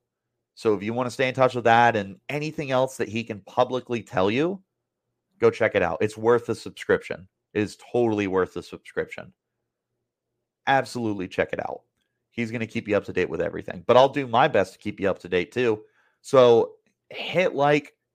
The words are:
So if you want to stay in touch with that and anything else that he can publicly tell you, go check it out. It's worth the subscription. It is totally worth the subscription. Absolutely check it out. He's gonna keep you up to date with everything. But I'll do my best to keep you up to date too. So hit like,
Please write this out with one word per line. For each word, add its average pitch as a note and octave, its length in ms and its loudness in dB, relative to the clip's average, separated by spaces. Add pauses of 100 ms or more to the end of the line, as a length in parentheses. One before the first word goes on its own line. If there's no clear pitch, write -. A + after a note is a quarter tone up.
(560)
So A2 180 0
if F#2+ 80 -4
you G#2+ 100 -6
want B2 140 -4
to A#2+ 40 -6
stay C3 160 -2
in B2+ 80 -4
touch B2+ 200 2
with A#2+ 100 -4
that A#2 320 6
and G2 200 -6 (120)
anything D3+ 420 -8
else C3 280 -2
that A#2 100 -4
he A2+ 160 -6
can G#2+ 160 -12
publicly B2 640 -4
tell F#2+ 280 0
you, E3 320 -2 (800)
go A#2 100 6
check A2 240 0
it G2 80 2
out. E2 200 -2
It's G#2+ 160 -2
worth A#2 280 2
the A2+ 80 -4
subscription. - 720 -4 (280)
It G#2 80 0
is F#2+ 160 -6 (140)
totally A2 340 0
worth F#2 260 0
the E2+ 100 -10
subscription. - 720 -12 (1300)
Absolutely A#2 600 -2
check - 260 -2
it - 60 -6
out. - 200 -10 (500)
He's A#2 200 -6
gonna A2+ 160 -8
keep A2 220 -8
you G2+ 80 2
up F#2+ 80 0
to F#2 100 -10
date F2+ 160 0
with E2 100 -4
everything. E2+ 460 -8
But A#2 100 4
I'll C3+ 140 8
do C3+ 160 -6
my B2 220 2
best G#2+ 260 0
to - 40 -20
keep - 220 -12
you F#2+ 80 0
up F2 120 -2
to F2+ 100 -16
date F2+ 200 0
too. A2+ 320 0 (380)
So A#2+ 540 6 (340)
hit - 460 -4
like, C#3+ 400 0 (200)